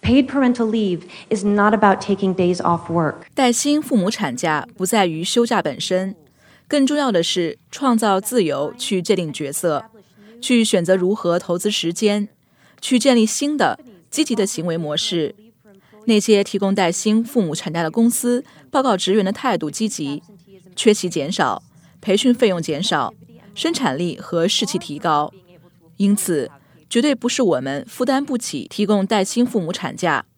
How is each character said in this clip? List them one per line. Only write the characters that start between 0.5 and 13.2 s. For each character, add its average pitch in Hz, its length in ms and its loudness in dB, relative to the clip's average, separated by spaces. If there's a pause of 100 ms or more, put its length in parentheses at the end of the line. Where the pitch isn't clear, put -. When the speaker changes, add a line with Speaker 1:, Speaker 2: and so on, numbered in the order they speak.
Speaker 1:
leave 202 340 -2 (260)
is 202 160 -2
not 208 280 4
about 202 280 4
taking 190 340 0
days 180 220 2
off 170 340 -2
work. 165 300 0 (120)
Speaker 2:
带 247 200 2
薪 294 280 0
父 294 140 -2
母 196 160 2
产 143 240 -4
假 156 400 -2
不 185 100 -4
在 202 200 2
于 165 180 -4
休 233 220 2
假 233 160 0
本 147 180 -4
身， 190 380 -4 (500)
更 285 180 2
重 294 120 0
要 277 120 0
的 180 140 2
是 170 340 -2 (140)
创 247 260 0
造 208 220 2
自 202 240 0
由 147 340 -2
去 190 240 -2
界 190 140 2
定 170 160 -4
角 139 180 -8
色， 147 360 -2 (560)
去 240 240 2
选 185 180 2
择 185 140 4
如 185 180 2
何 175 240 0
投 175 180 -2
资 208 140 -2
时 170 220 -4
间， 208 340 0 (540)
去 254 180 2
建 254 160 4
立 220 100 6